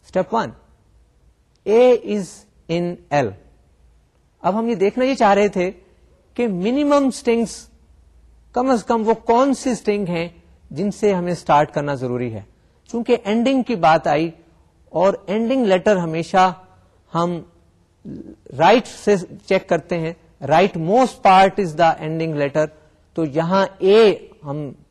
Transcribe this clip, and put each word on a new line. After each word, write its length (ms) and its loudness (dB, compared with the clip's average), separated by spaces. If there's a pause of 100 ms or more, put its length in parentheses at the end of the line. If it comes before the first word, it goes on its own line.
(100)
Step 280 -4
one، 120 -6 (1160)
A 300 4 (140)
is 180 -4 (440)
in 220 -4 (160)
L۔ 160 0 (1160)
اب 160 -2
ہم 100 -4
یہ 60 -2
دیکھنا 300 -2
یہ 100 0
چاہ 200 2
رہے 140 2
تھے 220 -2 (640)
کہ 140 -2
منیمم 580 0
اسٹرنگس 640 -2 (840)
کم 180 -2
از 140 0
کم 240 0
وہ 60 2
کون 400 2
سی 160 -4
اسٹرنگ 380 -2
ہیں 200 -4 (420)
جن 200 -4
سے 240 0
ہمیں 180 -2
اسٹارٹ 420 0
کرنا 200 -4
ضروری 380 -6
ہے۔ 100 -12 (480)
چونکہ 340 -2
اینڈنگ 380 0
کی 120 -4
بات 320 2
آئی 240 0 (580)
اور 260 0 (120)
اینڈنگ 400 -2
لیٹر 300 2
ہمیشہ 560 0 (600)
ہم 260 -2 (1160)
رائٹ 280 4
سے 300 -2 (300)
چیک 220 -2
کرتے 300 -4
ہیں، 140 -6 (320)
right 420 0
most 440 0
part 340 4
is 60 -4
the 380 0
ending 240 -4
letter، 320 -2 (500)
تو 100 -2
یہاں 420 0 (120)
اے 360 6 (300)
ہم 280 -10 (180)